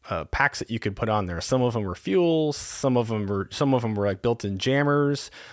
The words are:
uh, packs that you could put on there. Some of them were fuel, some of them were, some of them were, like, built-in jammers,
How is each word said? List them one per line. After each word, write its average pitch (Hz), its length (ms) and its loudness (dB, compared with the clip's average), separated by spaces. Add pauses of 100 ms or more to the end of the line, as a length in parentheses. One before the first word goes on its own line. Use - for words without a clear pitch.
uh, 82 160 -4
packs - 340 0
that - 120 -8
you 113 80 -2
could 95 180 -4
put 113 120 -2
on 104 180 2
there. 85 140 -4
Some 127 220 2
of 120 120 2
them 107 100 0
were 92 100 -4
fuel, 165 580 2
some - 440 -2
of 117 120 2
them 107 180 -2
were, 98 260 -2
some 139 220 2
of 120 80 2
them 110 120 -2
were, 101 120 0
like, 95 160 0
built-in 104 360 0
jammers, 143 720 2 (220)